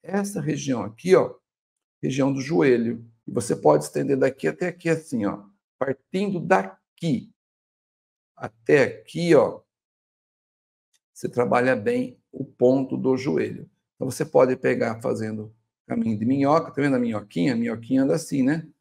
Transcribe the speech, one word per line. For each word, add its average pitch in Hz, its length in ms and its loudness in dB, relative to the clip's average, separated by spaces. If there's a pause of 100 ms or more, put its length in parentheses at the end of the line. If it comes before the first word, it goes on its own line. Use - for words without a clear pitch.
Essa 202 360 -4
região 143 440 -4
aqui, 165 320 2
ó, 123 180 2 (720)
região 135 280 0
do 135 80 -4
joelho. 123 640 2 (240)
E - 40 -12
você 120 240 -2
pode 151 300 4
estender 139 300 -2
daqui 135 320 0
até 170 200 -4
aqui 170 200 -8
assim, 156 380 -2
ó. - 180 -4 (360)
Partindo 180 600 -4
daqui 170 920 -2 (1040)
até 135 460 2
aqui, 165 500 0
ó, 107 280 4 (1500)
você - 140 -8
trabalha 123 480 2
bem 120 420 -4 (100)
o - 140 -12
ponto 131 540 0
do 131 180 0
joelho. 127 540 -4 (260)
Então, 131 160 -6
você - 140 -6
pode 131 320 4
pegar 117 440 -2
fazendo 110 540 -6 (320)
caminho 113 320 -2
de 113 60 -2
minhoca. 139 460 2
Tá 135 100 -4
vendo 139 160 2
a - 20 0
minhoquinha? 117 540 -2
A - 20 -2
minhoquinha 117 480 -2
anda 147 100 0
assim, 151 300 -2
né? 160 240 -2 (140)